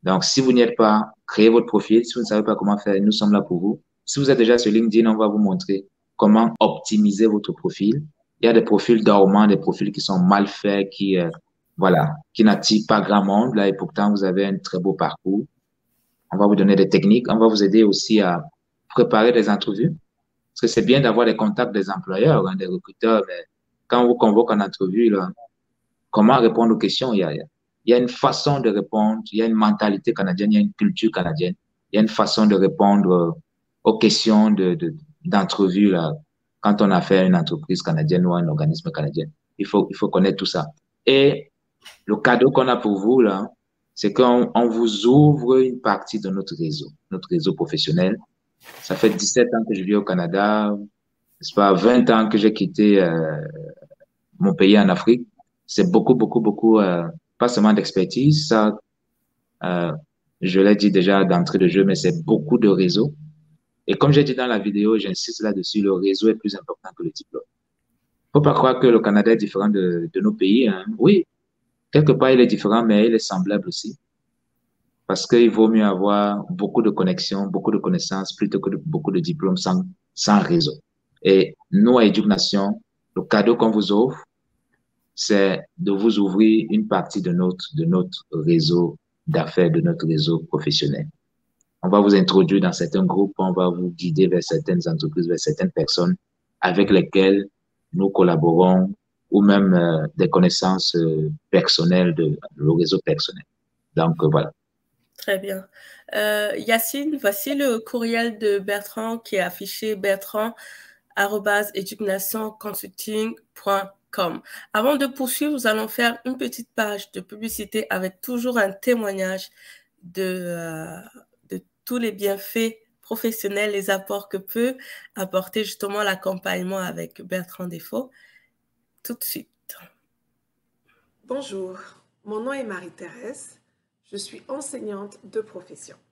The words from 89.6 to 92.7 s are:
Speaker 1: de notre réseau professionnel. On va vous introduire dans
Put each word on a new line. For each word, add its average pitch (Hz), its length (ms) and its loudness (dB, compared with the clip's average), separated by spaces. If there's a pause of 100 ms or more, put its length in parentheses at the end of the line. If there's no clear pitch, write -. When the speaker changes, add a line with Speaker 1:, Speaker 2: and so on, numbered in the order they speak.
Speaker 1:
de 85 80 0
notre 85 260 -2
réseau 80 400 -2
professionnel. 76 640 -4 (720)
On 92 60 -2
va 101 120 4
vous 101 140 6
introduire 95 460 4
dans 90 120 0